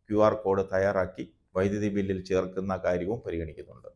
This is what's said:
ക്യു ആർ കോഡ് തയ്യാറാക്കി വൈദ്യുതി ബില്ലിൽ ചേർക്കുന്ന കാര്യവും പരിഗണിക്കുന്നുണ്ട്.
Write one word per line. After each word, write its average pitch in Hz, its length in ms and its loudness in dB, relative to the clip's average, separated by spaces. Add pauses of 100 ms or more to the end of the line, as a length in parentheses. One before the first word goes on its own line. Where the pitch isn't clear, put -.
ക്യു 104 140 2
ആർ 107 100 6
കോഡ് 95 400 2
തയ്യാറാക്കി 95 600 0 (220)
വൈദ്യുതി 101 340 0
ബില്ലിൽ 95 340 -2
ചേർക്കുന്ന 92 540 -2
കാര്യവും 90 420 -2
പരിഗണിക്കുന്നുണ്ട്. 82 760 -8